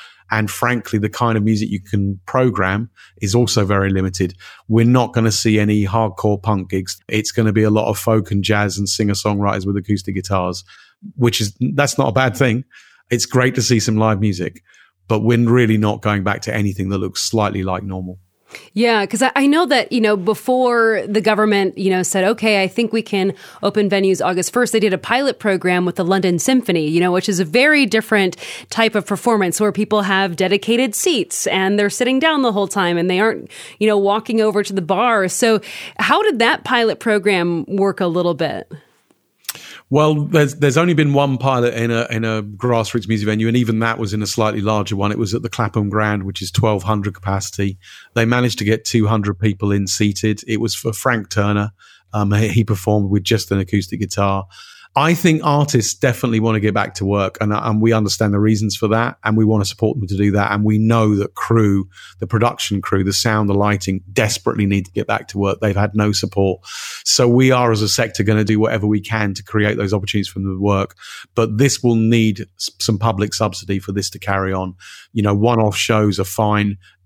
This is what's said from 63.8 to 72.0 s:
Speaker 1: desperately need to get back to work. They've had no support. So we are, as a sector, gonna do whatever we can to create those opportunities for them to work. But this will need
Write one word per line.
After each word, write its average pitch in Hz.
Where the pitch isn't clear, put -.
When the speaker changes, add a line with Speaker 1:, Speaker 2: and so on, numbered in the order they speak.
Speaker 1:
desperately 110
need 98
to -
get 104
back 107
to 98
work. 98
They've 101
had 101
no 104
support. 98
So 123
we 127
are, 123
as 107
a 107
sector, 110
gonna 107
do 104
whatever 107
we 107
can 107
to 98
create 107
those 101
opportunities 98
for 95
them 98
to 92
work. 98
But 113
this 135
will 117
need 110